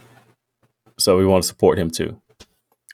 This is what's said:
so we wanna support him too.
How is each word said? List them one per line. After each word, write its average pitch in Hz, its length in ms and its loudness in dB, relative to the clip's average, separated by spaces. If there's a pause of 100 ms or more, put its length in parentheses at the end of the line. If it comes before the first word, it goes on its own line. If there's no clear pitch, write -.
(960)
so 95 200 2
we 95 80 2
wanna 95 180 2
support - 360 0
him 85 100 -4
too. - 320 -10 (720)